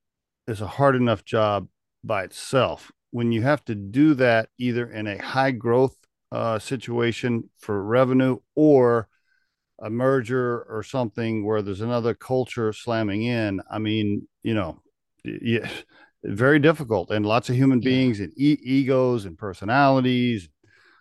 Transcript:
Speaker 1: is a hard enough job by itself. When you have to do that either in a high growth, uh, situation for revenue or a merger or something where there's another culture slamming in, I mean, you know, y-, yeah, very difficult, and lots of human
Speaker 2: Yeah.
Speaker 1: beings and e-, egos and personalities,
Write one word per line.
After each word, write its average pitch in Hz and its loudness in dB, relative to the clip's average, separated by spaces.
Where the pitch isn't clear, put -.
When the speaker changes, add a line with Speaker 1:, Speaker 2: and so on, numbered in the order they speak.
Speaker 1:
is 107 -6
a 104 -6
hard 135 2
enough 120 0
job 104 0
by 104 -4
itself. - -4
When 120 -2
you 113 0
have 139 0
to 117 -4
do 120 2
that 120 2
either 120 -2
in 107 -8
a 101 -6
high 135 0
growth, 120 2
uh, 113 -2
situation 120 -4
for 101 -4
revenue 127 2
or 127 6
a 107 -10
merger 123 -2
or 110 -10
something 113 -4
where 107 0
there's 98 -8
another 117 -2
culture 123 -4
slamming 110 -4
in, 110 -2
I 107 -8
mean, 107 -2
you 113 -2
know, 92 -4
y-, 50 -10
yeah, 117 -2
very 117 2
difficult, 135 0
and 104 0
lots 113 0
of 123 0
human 131 4
Speaker 2:
Yeah. 131 0
Speaker 1:
beings 127 2
and 98 -8
e-, 147 4
egos 127 0
and 82 -14
personalities, 123 0